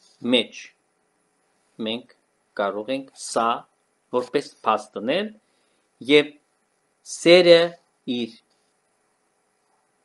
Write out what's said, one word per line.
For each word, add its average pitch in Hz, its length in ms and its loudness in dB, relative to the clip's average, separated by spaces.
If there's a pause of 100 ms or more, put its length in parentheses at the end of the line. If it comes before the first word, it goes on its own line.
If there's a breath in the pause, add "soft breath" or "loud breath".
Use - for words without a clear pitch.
(220)
մեջ 120 380 -2 (1200)
մենք 113 360 -8 (420)
կարող 104 380 -6
ենք 135 140 -10 (100)
սա 117 300 -4 (640)
որպես 123 340 -4 (180)
փաստ 110 340 -2
դնել 160 300 -4 (720)
և 147 300 2 (760)
սերը 170 520 6 (460)
իր 120 300 -8 (1700)